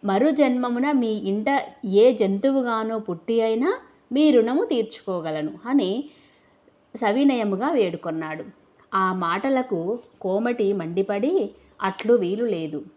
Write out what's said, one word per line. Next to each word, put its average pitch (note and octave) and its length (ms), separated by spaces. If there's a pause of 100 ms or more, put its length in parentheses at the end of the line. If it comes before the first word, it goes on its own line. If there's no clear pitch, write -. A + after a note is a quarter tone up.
మరు G3+ 240
జన్మమున B3+ 640
మీ A#3+ 200
ఇంట G#3+ 500 (240)
ఏ G#3+ 280
జంతువుగానో A3 880
పుట్టి A3 420
అయినా A#3 360 (340)
మీ D4 200
రుణము B3 320
తీర్చుకోగలను" E3+ 880 (120)
అని B3 380 (920)
సవినయముగా A#3 760
వేడుకొన్నాడు. E3 720 (500)
ఆ F#3+ 200
మాటలకు G#3 840 (220)
కోమటి G#3 520
మండిపడి, G3+ 760 (300)
"అట్లు G#3+ 320
వీలు G#3 320
లేదు. D#3+ 380 (140)